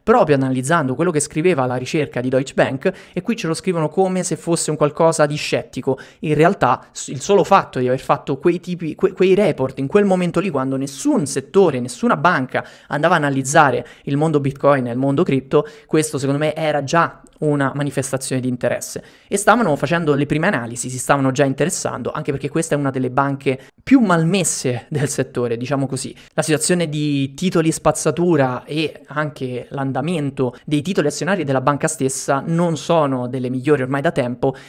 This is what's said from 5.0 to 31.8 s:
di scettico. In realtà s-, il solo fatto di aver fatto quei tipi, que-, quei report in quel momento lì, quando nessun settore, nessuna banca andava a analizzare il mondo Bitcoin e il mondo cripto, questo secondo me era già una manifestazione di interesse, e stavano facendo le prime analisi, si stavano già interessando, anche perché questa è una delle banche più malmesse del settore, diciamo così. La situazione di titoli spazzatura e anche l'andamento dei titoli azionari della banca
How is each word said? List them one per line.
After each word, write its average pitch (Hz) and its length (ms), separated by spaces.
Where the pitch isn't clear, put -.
di 147 120
scettico. - 640
In 151 140
realtà 147 560
s-, - 180
il 123 120
solo 202 240
fatto 190 340
di 127 80
aver 127 140
fatto 143 380
quei 175 200
tipi, 170 380
que-, 185 160
quei 185 240
report 147 420
in 135 80
quel 202 180
momento 180 360
lì, 170 100
quando 135 260
nessun 143 500
settore, 151 520
nessuna 165 380
banca 143 500
andava 160 260
a 165 40
analizzare 135 680
il 143 120
mondo 151 240
Bitcoin 135 480
e - 20
il 120 80
mondo 139 240
cripto, 147 420
questo 156 320
secondo 139 220
me 151 160
era 151 260
già 160 380
una 147 340
manifestazione 135 680
di 127 80
interesse, 123 560
e 196 80
stavano 202 400
facendo 151 380
le 139 120
prime 156 220
analisi, 120 420
si 127 80
stavano 139 320
già 139 140
interessando, 131 640
anche 151 220
perché 139 160
questa 165 260
è 143 40
una 139 120
delle 127 200
banche 139 580
più 269 140
malmesse 165 880
del 143 200
settore, 120 480
diciamo 131 300
così. - 260
La 160 80
situazione 160 460
di 147 460
titoli 170 360
spazzatura 151 920
e 151 420
anche 135 640
l'andamento 135 920
dei 151 180
titoli 180 240
azionari 180 380
della 135 160
banca 143 260